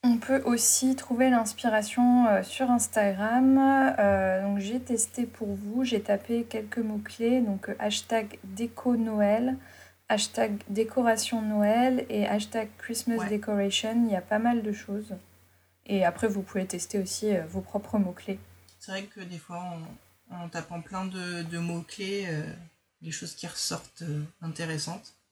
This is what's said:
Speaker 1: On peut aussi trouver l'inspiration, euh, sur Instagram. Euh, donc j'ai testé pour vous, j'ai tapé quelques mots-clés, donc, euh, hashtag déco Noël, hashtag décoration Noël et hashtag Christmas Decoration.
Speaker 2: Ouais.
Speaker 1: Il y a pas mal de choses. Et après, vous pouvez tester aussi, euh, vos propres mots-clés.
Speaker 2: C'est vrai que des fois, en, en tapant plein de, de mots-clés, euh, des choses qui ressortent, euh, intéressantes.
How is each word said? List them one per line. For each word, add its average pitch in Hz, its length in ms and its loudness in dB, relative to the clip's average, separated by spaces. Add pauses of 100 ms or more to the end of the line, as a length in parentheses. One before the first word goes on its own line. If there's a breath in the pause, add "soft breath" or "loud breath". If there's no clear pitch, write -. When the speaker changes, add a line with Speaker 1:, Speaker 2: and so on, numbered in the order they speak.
Speaker 1:
On 240 160 4
peut 262 240 0
aussi 254 540 2
trouver 254 340 2
l'inspiration, 240 960 4
euh, 202 160 6
sur 254 280 -2
Instagram. 233 840 4 (420)
Euh, 190 440 4
donc 202 160 0
j'ai 214 220 -4
testé 240 440 -2
pour 226 300 -6
vous, 208 280 -4
j'ai 240 200 0
tapé 226 420 0
quelques 214 320 -8
mots-clés, 226 640 0
donc, 202 300 -2
euh, 208 80 -6
hashtag 214 640 -2
déco 233 520 -2
Noël, 220 600 2 (520 loud breath)
hashtag 208 600 -2
décoration 226 760 0
Noël 214 680 4
et 208 160 0
hashtag 214 420 -2 (100)
Christmas 226 500 -2
Decoration. 208 640 0
Speaker 2:
Ouais. 233 140 4
Speaker 1:
Il 220 60 0
y 190 40 2
a 180 40 0
pas 214 180 -2
mal 233 240 2
de 208 100 -4
choses. 208 420 -8 (720 soft breath)
Et 196 180 2
après, 175 240 2
vous 196 140 -2
pouvez 190 240 -4
tester 185 320 -6
aussi, 202 360 0
euh, 170 120 0
vos 185 160 -6
propres 208 360 -4
mots-clés. 190 400 -2 (400)
Speaker 2:
C'est - 140 -14
vrai 226 120 -6
que 202 160 -18
des 180 180 -12
fois, 175 260 -12 (680)
en, 180 60 -12
en 175 140 -10
tapant 170 320 -10
plein 190 240 -8
de, 180 360 -8
de 165 160 -8
mots-clés, 185 720 -6
euh, 156 140 -4 (580)
des 160 100 -12
choses 160 240 -10
qui - 120 -12
ressortent, - 560 -8
euh, 147 200 -4 (200)
intéressantes. 160 720 -8 (180)